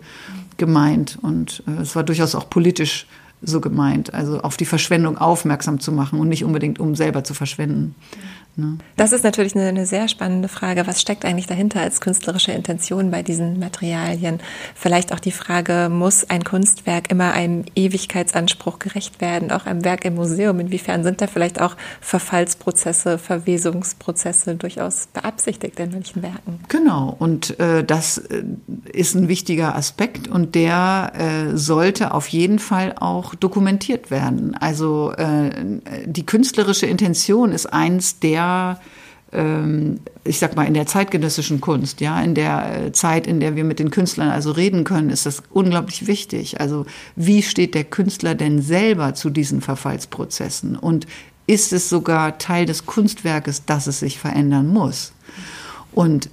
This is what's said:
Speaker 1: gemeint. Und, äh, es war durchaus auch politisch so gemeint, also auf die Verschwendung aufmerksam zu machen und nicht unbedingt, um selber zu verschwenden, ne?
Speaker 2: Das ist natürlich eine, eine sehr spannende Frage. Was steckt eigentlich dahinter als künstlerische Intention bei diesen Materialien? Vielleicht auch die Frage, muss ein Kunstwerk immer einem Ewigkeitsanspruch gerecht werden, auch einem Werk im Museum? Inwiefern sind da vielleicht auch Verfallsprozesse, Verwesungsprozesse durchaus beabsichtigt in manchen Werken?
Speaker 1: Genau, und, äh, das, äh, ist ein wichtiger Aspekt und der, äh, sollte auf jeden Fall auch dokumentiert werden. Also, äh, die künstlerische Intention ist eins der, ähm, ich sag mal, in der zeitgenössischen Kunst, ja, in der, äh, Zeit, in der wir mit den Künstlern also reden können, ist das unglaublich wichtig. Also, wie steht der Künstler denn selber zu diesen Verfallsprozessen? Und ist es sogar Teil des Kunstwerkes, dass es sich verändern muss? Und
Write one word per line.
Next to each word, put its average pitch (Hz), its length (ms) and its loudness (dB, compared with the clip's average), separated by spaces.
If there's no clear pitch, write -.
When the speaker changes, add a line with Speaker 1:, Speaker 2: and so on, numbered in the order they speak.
Speaker 1:
gemeint. 151 680 4
Und, 160 440 -4
äh, 156 140 -4
es 147 140 -6
war 160 80 2
durchaus 160 320 2
auch - 160 -6
politisch 170 560 2
so 160 200 -2
gemeint, 143 520 0
also 147 280 -4
auf 143 160 -4
die 165 80 0
Verschwendung 160 520 2
aufmerksam 156 640 2
zu 156 120 -4
machen 143 280 0
und 160 100 2
nicht 160 140 0
unbedingt, 151 360 0
um 156 140 0
selber 147 300 0
zu 143 100 -8
verschwenden, 147 640 -2
ne? 151 220 -4
Speaker 2:
Das 214 160 4
ist 240 100 2
natürlich 202 320 2
eine, 190 140 2
eine 185 180 0
sehr 214 220 0
spannende 185 380 -2
Frage. 180 380 -2
Was 180 160 -2
steckt - 240 -4
eigentlich 180 220 -2
dahinter 196 320 0
als - 220 -2
künstlerische 185 500 -2
Intention 180 580 -2
bei 175 140 -2
diesen 170 360 -2
Materialien? 170 840 -4
Vielleicht 175 380 0
auch 170 60 -4
die 185 120 -2
Frage, 175 580 0
muss 175 400 2
ein 180 140 0
Kunstwerk 185 680 2
immer 180 220 4
einem 170 320 0
Ewigkeitsanspruch 180 1000 0
gerecht - 440 -8
werden, 175 300 -2
auch - 140 0
einem 175 200 -2
Werk 180 200 0
im 175 100 0
Museum? 175 440 2
Inwiefern 180 440 -2
sind 185 180 0
da 202 60 2
vielleicht 175 340 -2
auch - 160 0
Verfallsprozesse, 175 1160 0
Verwesungsprozesse 175 1400 -2
durchaus 175 520 -6
beabsichtigt - 720 -6
in 175 120 -4
manchen 185 300 -6
Werken? 175 460 -8
Speaker 1:
Genau, 240 500 2
und, 165 420 0
äh, 165 240 4
das, 160 360 0
äh, - 240 -6
ist - 240 2
ein 180 140 4
wichtiger 165 460 0
Aspekt 202 520 -4
und 170 280 0
der, 180 600 2
äh, 156 420 -2
sollte 165 560 2
auf 147 140 -2
jeden 190 320 2
Fall 185 400 -2
auch 175 340 -4
dokumentiert 196 800 0
werden. 131 480 -2
Also, 151 540 0
äh, 151 380 0
die 170 200 -4
künstlerische 214 600 4
Intention 196 680 4
ist - 180 -4
eins - 480 2
der, 160 220 2
ähm, 151 680 0
ich - 140 0
sag 165 180 0
mal, 147 80 2
in 151 80 2
der 151 120 2
zeitgenössischen 156 760 0
Kunst, 139 400 -2
ja, 156 200 0
in 165 140 2
der, 147 520 0
äh, - 40 -4
Zeit, 165 340 2
in 165 140 0
der 151 160 0
wir 156 80 0
mit 156 160 0
den 156 100 0
Künstlern - 420 0
also 151 200 0
reden 175 320 2
können, 156 260 2
ist - 160 -2
das 143 260 -4
unglaublich 175 560 0
wichtig. - 520 -4
Also, 147 260 -2
wie 202 260 6
steht 180 320 2
der 151 120 0
Künstler 175 500 0
denn 147 260 2
selber 165 520 2
zu - 160 -4
diesen 139 320 0
Verfallsprozessen? - 1120 -6
Und 160 320 0
ist 208 240 4
es 180 160 0
sogar 160 500 0
Teil 175 280 0
des 160 200 -4
Kunstwerkes, 160 800 0
dass 147 220 0
es 139 120 -4
sich 143 200 -4
verändern 143 480 2
muss? 170 460 0
Und 156 400 2